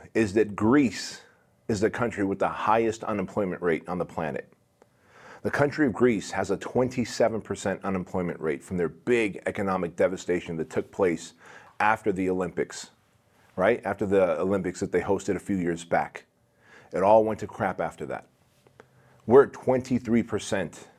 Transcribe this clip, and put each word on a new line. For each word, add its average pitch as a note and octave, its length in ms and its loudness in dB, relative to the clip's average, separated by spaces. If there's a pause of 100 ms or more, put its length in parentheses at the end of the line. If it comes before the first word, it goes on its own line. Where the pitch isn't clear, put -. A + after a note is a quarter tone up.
(120)
is G#2+ 220 2
that G#2 200 2
Greece A#2 680 0 (460)
is G#2+ 120 -2
the G#2+ 80 4
country G#2 340 -4
with G2 160 0
the F#2 100 2
highest A2 540 0
unemployment G2 600 -4
rate E2 260 0
on F2+ 80 -4
the E2+ 80 -2
planet. D#2+ 420 -8 (960)
The G2+ 80 -4
country D3 360 0
of A#2 60 2
Greece A2+ 380 2
has G2 200 -4
a G2 60 -2
twenty-seven A#2+ 840 -2
percent G2 420 -4
unemployment F2+ 560 -4
rate D2 240 -4
from F#2 140 -6
their E2+ 100 0
big G#2+ 560 -2
economic F#2+ 500 -2
devastation F2+ 600 -2
that D#2 140 -6
took - 200 -6
place F2 440 -2 (460)
after G#2+ 320 2
the F#2 180 -2
Olympics, F2+ 600 -4 (640)
right? G2+ 300 2
After G2+ 220 -2
the F#2 340 4
Olympics F#2 400 0
that F#2 100 -4
they F2 120 2
hosted F#2+ 340 0
a - 20 -4
few G2 180 -4
years E2+ 280 -2
back. - 400 -2 (680)
It E2+ 80 0
all G#2+ 220 6
went G#2+ 160 -4
to G#2+ 60 -8
crap F#2+ 320 -4
after E2 280 -6
that. B1+ 180 -8 (1000)
We're B2+ 160 10
at G#2 100 2
twenty-three B2 680 0
percent. F#2+ 680 -4 (100)